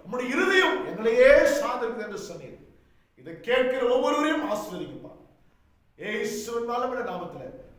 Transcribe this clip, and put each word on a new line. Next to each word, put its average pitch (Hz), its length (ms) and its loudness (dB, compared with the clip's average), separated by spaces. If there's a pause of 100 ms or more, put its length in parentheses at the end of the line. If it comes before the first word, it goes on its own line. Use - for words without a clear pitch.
உம்முடைய 247 300 -6
இருதயம் 370 440 2 (120)
எங்களையே 226 400 6 (280)
சார்ந்திருக்கிறது 226 480 -4
என்று 196 220 -10
சொன்னீர். 147 320 -16 (600)
இதை 160 140 -14 (140)
கேட்கிற 254 340 2 (120)
ஒவ்வொருவரையும் 294 580 2
ஆசீர்வதிங்கப்பா. - 600 -8 (880)
இயேசுவின் 233 680 -6
வல்லமையுள்ள 247 400 -2
நாமத்துல - 340 -10 (340)